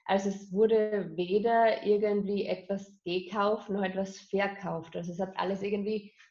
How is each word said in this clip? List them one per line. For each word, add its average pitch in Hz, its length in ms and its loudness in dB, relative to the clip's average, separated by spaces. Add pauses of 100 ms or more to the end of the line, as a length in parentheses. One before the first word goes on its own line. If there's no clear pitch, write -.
Also 196 260 0
es 190 220 -8
wurde 214 600 2
weder 214 720 4
irgendwie 208 640 2
etwas - 580 -6
gekauft 202 640 0
noch 196 140 0
etwas 190 340 -4
verkauft. 196 800 -4
Also 175 160 -6
es 175 80 -6
hat 190 160 -6
alles 185 260 -4
irgendwie 208 500 -4 (180)